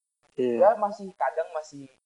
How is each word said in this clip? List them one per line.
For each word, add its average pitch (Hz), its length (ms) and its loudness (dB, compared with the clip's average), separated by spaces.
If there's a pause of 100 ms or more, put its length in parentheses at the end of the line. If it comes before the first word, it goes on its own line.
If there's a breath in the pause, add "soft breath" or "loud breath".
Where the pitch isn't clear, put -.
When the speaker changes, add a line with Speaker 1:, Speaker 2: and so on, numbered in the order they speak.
(360)
Speaker 1:
Iya. 123 240 2
Speaker 2:
Dia 196 100 8 (100)
masih 202 360 -6
kadang 143 360 -4
masih 147 320 -12 (220)